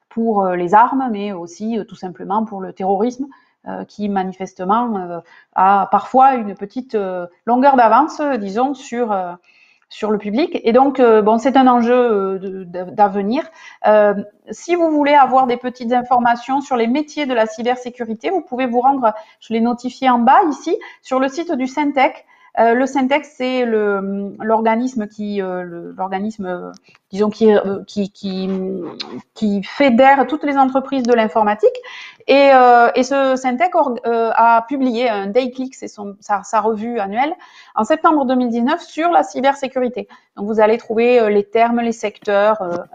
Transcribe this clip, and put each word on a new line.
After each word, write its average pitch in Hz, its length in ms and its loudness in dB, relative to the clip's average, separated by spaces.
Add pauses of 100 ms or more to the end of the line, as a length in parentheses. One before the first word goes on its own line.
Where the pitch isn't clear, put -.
pour, 226 340 -2
euh, 180 120 -2
les 175 180 -4
armes, 262 380 4
mais 202 200 -6
aussi, 196 460 -8
euh, 185 80 -6
tout 185 100 -20
simplement 185 480 -6
pour 202 160 -12
le 180 140 -12
terrorisme, 220 540 -4 (400)
euh, 190 180 -10
qui 208 240 -10
manifestement, 190 880 -4
euh, 175 220 -10 (360)
a 196 360 2
parfois 254 420 4
une 202 220 -6
petite, 254 400 -10
euh, 185 320 -6 (180)
longueur 254 320 4
d'avance, 240 420 4
euh, 285 160 -2
disons, 220 380 -4
sur, 240 380 -6
euh, 185 220 -4 (540)
sur - 220 -8
le 214 80 0
public. 240 460 -4
Et 226 100 2
donc, 262 260 2
euh, 220 220 6
bon, 214 160 2
c'est 254 180 0
un 262 120 6
enjeu, 240 260 4
euh, 196 460 0
de, 190 240 -12
de, 175 260 -10
d'avenir. 202 540 0 (420)
Euh, 208 300 4 (340)
si - 240 -6
vous 330 160 2
voulez 294 240 2
avoir 262 320 4
des 240 120 -2
petites 247 360 -6
informations 247 680 0
sur - 140 -6
les 226 120 0
métiers 294 400 -4
de 254 80 -4
la 220 100 2
cybersécurité, 240 840 -6
vous 392 100 -2
pouvez 254 240 -6
vous 240 160 -2
rendre, 254 320 2 (280)
je - 120 -12
l'ai 226 80 0
notifié 247 480 -2
en 247 80 4
bas 262 220 4 (100)
ici, 311 260 -4 (280)
sur 262 160 -2
le 269 80 0
site 330 240 -6
du 254 160 -4
Syntec. 285 580 -2 (340)
Euh, 233 140 4
le 254 120 0
Syntex, 277 520 -2
c'est 254 280 -2
le, 202 760 -4
l'organisme 226 680 -2
qui, 208 340 -8
euh, 180 220 -6
le, 175 300 -14
l'organisme, 196 520 -6
euh, 180 260 -8 (380)
disons, 208 200 0
qui, 214 240 4
euh, 196 340 0
qui, 202 240 -6
qui, 190 380 -8 (840)
qui 202 300 -2
fédère 269 640 4
toutes 302 160 -6
les 277 140 -2
entreprises 269 460 0
de 240 100 2
l'informatique. 220 600 2 (520)
Et, 277 260 6
euh, 240 420 8
et 254 80 2
ce 269 340 0
Syntec 262 360 -2
org-, 277 320 0
euh, 233 300 0
a 233 280 4
publié 247 440 -2
un 202 200 -4
Day 247 240 0
Click, 262 240 -10
c'est 208 120 -14
son, 202 320 -16
sa, 196 240 -4
sa 220 160 -2
revue 220 400 -4
annuelle, 226 340 -4 (400)
en 220 120 -2
septembre 311 400 2
deux 254 100 0
mille 247 140 0
dix-neuf 240 320 -2
sur 339 300 -4
la 311 120 2
cybersécurité. 262 840 -4 (260)
Donc, 202 100 -10
vous 220 140 -2
allez 220 180 4
trouver, 233 440 2
euh, 208 80 2
les 202 160 2
termes, 233 340 0
les 233 140 -2
secteurs, 208 680 -2
euh, 175 140 -6 (200)